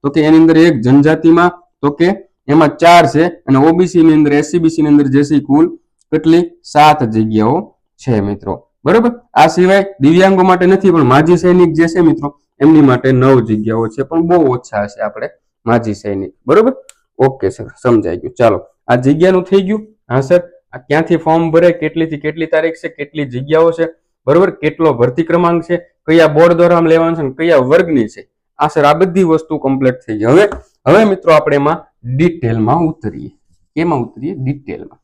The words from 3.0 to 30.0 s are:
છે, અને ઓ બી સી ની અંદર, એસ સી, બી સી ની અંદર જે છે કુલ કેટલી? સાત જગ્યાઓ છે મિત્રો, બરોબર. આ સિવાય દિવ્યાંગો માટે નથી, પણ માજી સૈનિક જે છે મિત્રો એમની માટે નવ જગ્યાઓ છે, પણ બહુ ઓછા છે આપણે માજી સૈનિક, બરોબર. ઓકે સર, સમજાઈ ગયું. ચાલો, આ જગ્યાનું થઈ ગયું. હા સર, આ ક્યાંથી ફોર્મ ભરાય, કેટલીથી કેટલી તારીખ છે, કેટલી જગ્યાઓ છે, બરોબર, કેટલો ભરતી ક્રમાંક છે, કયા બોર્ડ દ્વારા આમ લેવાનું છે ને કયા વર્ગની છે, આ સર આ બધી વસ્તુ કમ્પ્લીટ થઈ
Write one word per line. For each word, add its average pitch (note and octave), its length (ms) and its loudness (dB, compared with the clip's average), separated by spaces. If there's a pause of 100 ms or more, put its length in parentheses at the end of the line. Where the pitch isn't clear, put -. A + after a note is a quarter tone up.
છે, D3 200 0
અને C3+ 320 -2
ઓ D#3 140 4
બી F3+ 140 0
સી E3 160 0
ની D#3+ 100 6
અંદર, D3+ 200 2
એસ D3 180 -2
સી, F3+ 80 -2
બી E3 100 0
સી D#3+ 140 -2
ની D3+ 60 0
અંદર D3 180 2
જે C#3 180 0
છે C#3+ 160 -2
કુલ C#3+ 360 0 (360)
કેટલી? D#3+ 380 0 (120)
સાત D3+ 420 2
જગ્યાઓ A2 760 -2 (160)
છે C3+ 260 -4
મિત્રો, G2+ 480 -8 (160)
બરોબર. A3+ 260 2 (240)
આ D3+ 120 4
સિવાય F#3 400 2 (140)
દિવ્યાંગો F3+ 420 2
માટે F3+ 240 2
નથી, F#3+ 240 2
પણ E3 120 2
માજી D3+ 340 2
સૈનિક F3 360 2
જે D#3+ 140 0
છે E3 140 -4
મિત્રો C#3+ 400 -2 (200)
એમની D#3 200 4
માટે C3 320 2
નવ C3 280 2
જગ્યાઓ A2 480 -4
છે, C3+ 140 -10
પણ E3 180 -4
બહુ E3 340 0
ઓછા G#2 320 -8
છે - 140 -16
આપણે G#2+ 280 -8 (380)
માજી A2 280 -2
સૈનિક, F#2+ 400 -10 (120)
બરોબર. G#3+ 260 2 (460)
ઓકે C3 320 -2
સર, A2+ 160 -16 (160)
સમજાઈ G2+ 340 -2
ગયું. - 180 -14
ચાલો, A2 320 0 (220)
આ B2 80 0
જગ્યાનું D#3+ 460 0
થઈ G3 200 0
ગયું. G#3+ 240 -6 (220)
હા B2+ 120 -2
સર, F3 220 0 (300)
આ B2+ 60 -18
ક્યાંથી D#3+ 380 -2
ફોર્મ D#3+ 340 -2
ભરાય, E3 200 2
કેટલીથી D#3+ 460 -6
કેટલી D#3 300 -8
તારીખ D#3+ 280 -4
છે, E3 140 -14
કેટલી D3 360 -10
જગ્યાઓ D3 460 -2
છે, E3 180 -4 (380)
બરોબર, E3+ 240 2
કેટલો D3+ 420 -4
ભરતી B2 300 -2
ક્રમાંક E3+ 400 -2
છે, F3 140 -6 (300)
કયા D#3+ 200 2
બોર્ડ D#3+ 260 2
દ્વારા F3 240 2
આમ E3 100 0
લેવાનું E3 300 0
છે D#3+ 60 -8
ને C3+ 80 -6
કયા D#3+ 260 -2
વર્ગની C#3 520 0
છે, - 220 -20 (280)
આ D3+ 100 -2
સર D3+ 160 -2
આ C#3+ 80 2
બધી F3+ 300 -2
વસ્તુ D#3+ 360 -2
કમ્પ્લીટ C3+ 360 -2
થઈ G#2+ 240 -12